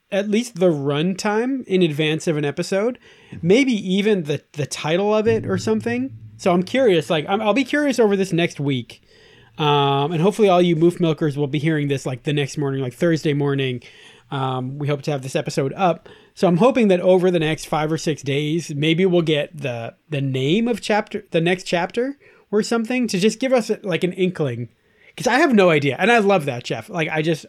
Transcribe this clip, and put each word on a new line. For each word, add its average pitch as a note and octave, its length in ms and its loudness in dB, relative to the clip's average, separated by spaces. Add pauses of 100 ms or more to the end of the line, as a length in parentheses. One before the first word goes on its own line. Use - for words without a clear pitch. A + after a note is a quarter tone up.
(120)
at G3+ 180 -2
least A3+ 260 -2
the F3+ 160 2
runtime F#3 960 -2
in F#3 140 2
advance D#3 460 0
of E3 100 0
an D3 80 -2
episode, F#3+ 540 -2 (420)
maybe B3+ 320 4
even G3 500 0
the, C#3+ 200 -4 (100)
the C#3 120 -4
title F#3 500 -2
of G#3+ 120 0
it A3+ 180 0
or F#3+ 120 -2
something. A#3 580 -2 (220)
So G3 160 0
I'm F3+ 100 2
curious, F#3+ 460 2
like, D#3+ 180 0
I'm, G3 140 -2
I'll G#3+ 120 2
be C4+ 100 2
curious D4 360 0
over G#3 160 4
this F#3+ 180 -2
next E3 260 -2
week. C#3 420 -4 (560)
Um, C#3+ 540 2
and D#3+ 100 -2
hopefully G3+ 280 4
all F3+ 120 6
you F3 140 2
Moof E3+ 240 2
Milkers D#3 380 0
will D3 100 -2
be C3+ 120 -4
hearing D3+ 280 0
this, C#3 180 -4
like, C3 180 -6
the D3 100 -2
next C#3+ 240 -2
morning, C3+ 240 -2
like, B2+ 120 -6
Thursday E3 400 0
morning. C#3 480 -2 (500)
Um, C3 460 -6
we D3 100 -6
hope C#3+ 160 -2
to D#3+ 80 -4
have C#3 100 -4
this C3 140 -8
episode D3 420 -2
up. F3 320 0 (240)
So - 140 0
I'm F3 100 4
hoping A3+ 320 4
that F3 100 4
over F#3 320 4
the F3 80 0
next D#3 260 -2
five D#3 260 -2
or D#3+ 60 0
six D3+ 240 -4
days, D3+ 540 -4
maybe D#3+ 300 2
we'll F3 160 4
get D3+ 360 -2
the, A#2+ 380 -8 (140)
the D3 100 -6
name C#3 480 0
of A#3 140 -4
chapter, G#3+ 500 -4
the E3+ 80 0
next F3+ 240 0
chapter A#3 540 -4 (340)
or G#3 120 2
something A#3 440 -2
to G3+ 100 -2
just G#3+ 220 2
give C4 140 0
us, A3+ 180 0 (120)
like, F3 200 -2
an F3+ 100 0
inkling. D#3 560 -2 (460)
'Cause - 120 -6
I A3 120 4
have D#4 140 4
no F#3+ 160 6
idea. C#3+ 280 2
And G3 140 2
I A#3+ 60 6
love G3 280 4
that, B2 200 -6
Jeff. A#2 240 -8
Like, E3 180 -4
I D#3+ 140 -2
just, D#3 280 -2